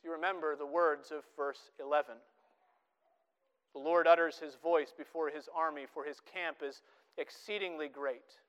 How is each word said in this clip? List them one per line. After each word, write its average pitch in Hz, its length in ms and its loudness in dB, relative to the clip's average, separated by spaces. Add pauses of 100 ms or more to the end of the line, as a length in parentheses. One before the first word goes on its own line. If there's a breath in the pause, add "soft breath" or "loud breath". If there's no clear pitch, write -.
Do 170 60 -10
you 165 60 -4
remember 160 400 -2
the 143 120 -8
words 151 440 0
of 147 140 -10 (100)
verse 143 360 -6 (100)
eleven? 143 360 0 (1600)
"The 139 80 -12
Lord 165 260 4
utters 165 320 8
his 147 180 -12
voice 160 360 2
before 156 380 -6
his 147 240 -12
army, 151 320 -2
for 143 180 -12
his 147 160 -10
camp 170 420 -6
is 139 200 -8 (340 soft breath)
exceedingly 170 720 -6
great. 135 500 -8 (100)